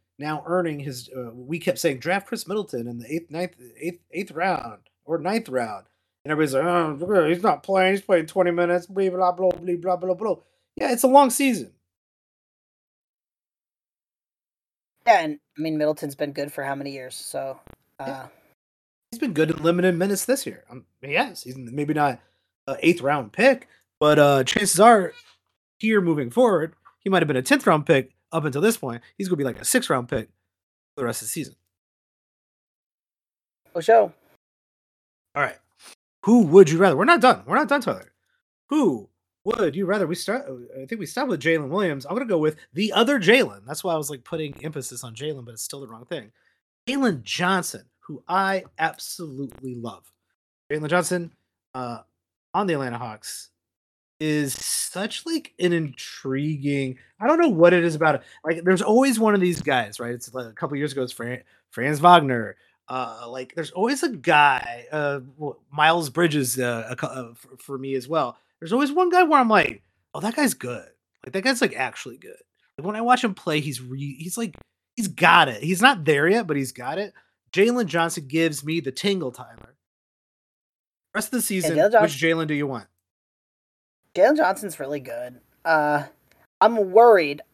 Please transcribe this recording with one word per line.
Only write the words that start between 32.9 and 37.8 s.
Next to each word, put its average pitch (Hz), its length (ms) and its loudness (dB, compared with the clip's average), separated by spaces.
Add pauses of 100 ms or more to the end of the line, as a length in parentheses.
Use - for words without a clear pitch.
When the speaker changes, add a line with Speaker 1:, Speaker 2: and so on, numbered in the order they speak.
Speaker 2:
For 170 80 -4
sure. 214 320 6 (1200)
Speaker 1:
All 143 80 0
right. - 160 -6 (640)
Who 233 200 6
would 165 260 10
you 160 80 0
rather? 180 180 4
We're 160 80 0
not 320 160 6
done. 254 260 4
We're 180 120 0
not 302 100 2
done, 285 140 0